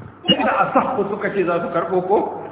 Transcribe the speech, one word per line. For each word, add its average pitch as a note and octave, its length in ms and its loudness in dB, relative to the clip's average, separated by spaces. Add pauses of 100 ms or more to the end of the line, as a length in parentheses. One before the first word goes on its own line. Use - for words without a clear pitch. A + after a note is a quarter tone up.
(240)
Inda - 340 2
asahhu G3 500 0
suka G3+ 240 -4
ce F#3+ 120 0
za E3+ 180 0
su A3 80 -4
karɓo F3+ 320 0
ko, - 480 0